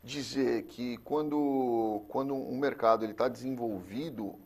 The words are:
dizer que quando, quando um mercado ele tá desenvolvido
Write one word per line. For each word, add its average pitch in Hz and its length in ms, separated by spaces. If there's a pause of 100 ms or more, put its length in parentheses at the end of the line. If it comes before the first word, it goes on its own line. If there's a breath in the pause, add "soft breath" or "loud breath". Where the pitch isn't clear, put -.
dizer 127 600
que 120 340
quando, 135 1080
quando 135 260
um 135 240
mercado 113 480
ele 104 80
tá 117 140
desenvolvido 117 1080 (100)